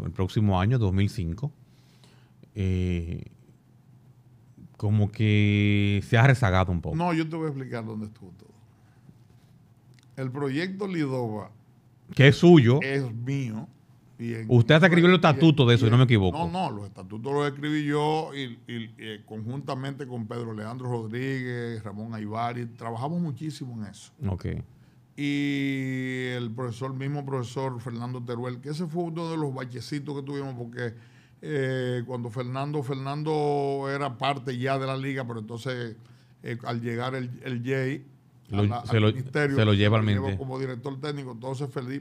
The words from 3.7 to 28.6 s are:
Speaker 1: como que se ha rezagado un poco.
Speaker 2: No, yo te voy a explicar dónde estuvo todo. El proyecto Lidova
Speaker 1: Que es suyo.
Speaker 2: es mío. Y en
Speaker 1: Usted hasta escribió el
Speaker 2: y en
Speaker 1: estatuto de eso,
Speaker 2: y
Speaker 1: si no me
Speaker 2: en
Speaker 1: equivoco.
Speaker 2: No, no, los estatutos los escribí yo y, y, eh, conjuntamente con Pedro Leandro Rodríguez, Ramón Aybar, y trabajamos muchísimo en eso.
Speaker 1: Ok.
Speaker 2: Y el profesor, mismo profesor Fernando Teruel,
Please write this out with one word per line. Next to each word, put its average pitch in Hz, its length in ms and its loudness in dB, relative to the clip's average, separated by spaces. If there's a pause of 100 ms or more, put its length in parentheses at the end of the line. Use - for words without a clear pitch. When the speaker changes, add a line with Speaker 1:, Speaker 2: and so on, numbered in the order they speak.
Speaker 1:
como 104 340 2
que 104 1000 2
se 117 100 4
ha 117 80 8
rezagado 92 460 4
un 87 80 0
poco. 110 160 -4
Speaker 2:
No, 175 160 0
yo 160 160 0
te 165 80 -8
voy 160 100 -4
a - 20 -2
explicar 127 360 -8
dónde 107 220 -8
estuvo 101 320 -18
todo. - 120 -20 (1700)
El 131 140 -6
proyecto 156 560 -4
Lidova 127 640 -4 (640)
Speaker 1:
Que 131 140 10
es 135 80 8
suyo. 147 460 10
Speaker 2:
es 135 320 -2
mío. 123 540 -6 (500)
Y 117 140 -6
en 113 160 -8
Speaker 1:
Usted 123 280 8
hasta 170 100 8
escribió 170 220 8
el 185 40 8
Speaker 2:
y 185 40 8
en 180 100 4
Speaker 1:
estatuto 143 400 8
de 120 80 8
eso, 117 100 4
Speaker 2:
y 110 40 4
Speaker 1:
si - 20 6
no 120 80 8
me 131 60 10
Speaker 2:
en 117 40 4
Speaker 1:
equivoco. 101 300 4
Speaker 2:
No, 170 120 -2
no, 175 240 -2
los 101 120 -10
estatutos 101 480 -10
los 147 120 2
escribí 147 380 -2
yo 147 500 0
y, 127 320 -10
y, 117 300 -8
eh, 110 300 -14
conjuntamente 135 800 -8
con 120 200 -8
Pedro 117 280 -8
Leandro 117 360 -8
Rodríguez, 120 960 -6
Ramón 107 300 -10
Aybar, 113 420 -6
y 120 80 -6
trabajamos 117 560 -8
muchísimo 143 540 -8
en 107 160 -10
eso. - 220 -20 (140)
Speaker 1:
Ok. 92 200 -4 (720)
Speaker 2:
Y 135 1160 -4
el 120 160 -4
profesor, 127 440 -8
mismo 139 320 -6
profesor 131 540 -4
Fernando 123 420 -8
Teruel, 123 380 -8